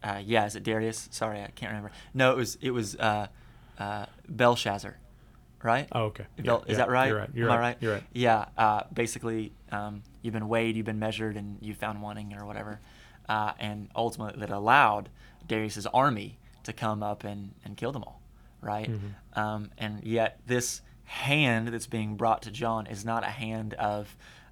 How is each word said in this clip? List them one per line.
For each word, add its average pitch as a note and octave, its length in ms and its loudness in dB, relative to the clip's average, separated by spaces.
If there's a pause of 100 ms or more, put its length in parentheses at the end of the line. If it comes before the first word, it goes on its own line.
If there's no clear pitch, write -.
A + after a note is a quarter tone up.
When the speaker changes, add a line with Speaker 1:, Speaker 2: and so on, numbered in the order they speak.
Speaker 1:
uh, G2+ 220 -4
yeah, G#2+ 220 4
is G#2 100 -6
it G2+ 60 -8
Darius? A2+ 500 -2
Sorry, G#2+ 300 -4
I G2+ 60 -10
can't A2 240 -10
remember. G#2 180 -8 (240)
No, C3 180 6
it - 40 4
was, A#2+ 240 -2
it C3+ 100 -2
was, A2+ 260 -2
uh, G#2 320 2 (500)
uh, G2+ 280 -6 (220)
Belshazzar, A2 680 4 (640)
right? B2 300 2
Speaker 2:
Oh, A#2 120 0
okay. G#2 220 -6 (120)
Speaker 1:
Bel-, A#2 280 2
Speaker 2:
Yeah, - 60 0
Speaker 1:
is G#2+ 60 2
Speaker 2:
yeah, B2 60 6
Speaker 1:
that - 60 2
right? B2+ 180 6
Speaker 2:
you're G#2+ 100 2
right. G#2 160 -4
You're A#2 160 2
Speaker 1:
Am - 20 8
I A#2 40 6
Speaker 2:
right. A#2 100 4
Speaker 1:
right? A#2+ 140 0
Speaker 2:
You're A2+ 140 0
right. G2 80 -4 (100)
Speaker 1:
Yeah. A#2 340 4 (100)
Uh, G#2+ 260 4 (100)
basically, A2+ 600 -2 (180)
um, G#2 320 -6 (200)
you've A2+ 120 -4
been G#2+ 140 -2
weighed, A2+ 280 2
you've A2 100 -2
been A2 120 -2
measured, A2 380 -2
and G2+ 240 -8
you G#2+ 140 -8
found G#2 260 -6
wanting G#2 340 -10
or G#2 120 -10
whatever. G#2+ 340 -10 (480)
Uh, G#2+ 300 0
and G#2 380 -6
ultimately A2+ 440 -4
that G#2 100 -4
allowed G#2+ 600 6 (360)
Darius's G#2+ 420 -2
army A#2 500 2 (240)
to G#2+ 100 -8
come G#2+ 300 -2
up G#2 220 -4
and, G2+ 280 -8 (120)
and G#2 120 -12
kill A#2+ 160 -4
them C3+ 120 -8
all, - 160 -18 (420)
right? G#2+ 280 -4
Speaker 2:
Mm-hmm. G2+ 480 -6
Speaker 1:
Um, G#2+ 400 -2
and G#2+ 260 -6
yet A2+ 420 0
this B2 340 0 (240)
hand C3 640 2
that's A#2 180 -6
being G#2+ 300 -2
brought A2+ 260 2
to G#2+ 80 -12
John A2+ 360 -2
is G#2 180 -10
not A2+ 200 0
a - 60 -2
hand A2 440 -6
of, G#2 420 -2 (360)